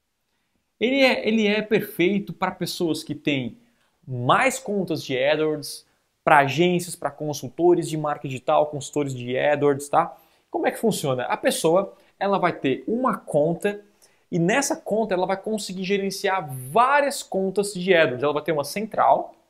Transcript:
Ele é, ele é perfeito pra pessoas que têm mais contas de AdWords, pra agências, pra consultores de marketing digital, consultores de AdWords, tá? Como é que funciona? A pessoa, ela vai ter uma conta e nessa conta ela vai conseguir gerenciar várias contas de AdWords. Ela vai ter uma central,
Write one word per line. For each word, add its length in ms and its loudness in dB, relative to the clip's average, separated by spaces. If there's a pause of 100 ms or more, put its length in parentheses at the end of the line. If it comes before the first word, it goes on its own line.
(800)
Ele 220 2
é, 260 2
ele 220 2
é 120 0
perfeito 720 -2
pra 200 -4
pessoas 500 -4
que 140 -10
têm 420 -4 (480)
mais 540 0
contas 420 -4
de 160 -4
AdWords, 680 -2 (360)
pra 160 8
agências, 540 0
pra 160 -6
consultores 760 0
de 80 -4
marketing 320 -4
digital, 380 2
consultores 480 -6
de 240 -4
AdWords, 500 0
tá? 260 0 (360)
Como 160 -4
é 40 2
que 60 -6
funciona? 480 0
A 140 -4
pessoa, 580 0 (240)
ela 160 0
vai 160 0
ter 340 -2
uma 300 0
conta 640 -2 (480)
e 80 0
nessa 380 2
conta 380 -2
ela 120 0
vai 120 -2
conseguir 460 -6
gerenciar 680 -2 (140)
várias 540 2
contas 500 -2
de 220 2
AdWords. 280 4
Ela 120 2
vai 80 -2
ter 100 -2
uma 120 0
central, 720 0 (160)